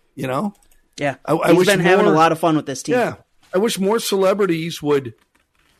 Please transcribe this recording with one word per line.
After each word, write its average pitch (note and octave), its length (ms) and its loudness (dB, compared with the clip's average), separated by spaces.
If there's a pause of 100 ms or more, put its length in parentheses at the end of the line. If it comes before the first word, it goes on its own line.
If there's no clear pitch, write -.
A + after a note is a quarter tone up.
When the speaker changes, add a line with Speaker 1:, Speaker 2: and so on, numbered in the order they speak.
(140)
Speaker 1:
You C3+ 140 -8
know? F3 260 -4 (440)
Speaker 2:
Yeah. C#3 180 -4 (100)
Speaker 1:
I, D3 100 -2
I E3+ 120 -2
Speaker 2:
He's F3 100 6
Speaker 1:
wish F3+ 80 4
Speaker 2:
been G3 140 2
having F#3 260 4
a - 20 4
Speaker 1:
more D#3 80 4
Speaker 2:
lot D#3+ 160 4
of D#3 60 -6
fun E3 180 0
with C#3+ 100 -4
this C3 160 -10
team. - 120 -2
Speaker 1:
Yeah. A#3 200 0 (380)
I F3+ 60 0
wish G#3 200 -2
more G3 200 0
celebrities F#3+ 840 -2
would, C#3 300 -2 (680)